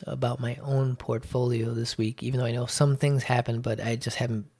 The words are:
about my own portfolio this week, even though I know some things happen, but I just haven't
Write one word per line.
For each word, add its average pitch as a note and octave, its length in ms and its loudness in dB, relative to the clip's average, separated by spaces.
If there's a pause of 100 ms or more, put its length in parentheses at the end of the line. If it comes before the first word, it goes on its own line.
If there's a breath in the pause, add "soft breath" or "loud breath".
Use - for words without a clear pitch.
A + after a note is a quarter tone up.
about B2+ 340 -2
my A#2+ 220 -2
own C3+ 340 2
portfolio A#2 760 0
this A#2 240 -2
week, A2 240 0
even B2+ 160 0
though B2 80 2
I A#2 60 0
know A#2+ 140 -2
some C#3 300 4
things C#3+ 260 2
happen, A#2+ 380 0
but A2+ 200 -2
I A#2 160 -2
just A#2+ 200 -4
haven't A#2 300 -2 (140)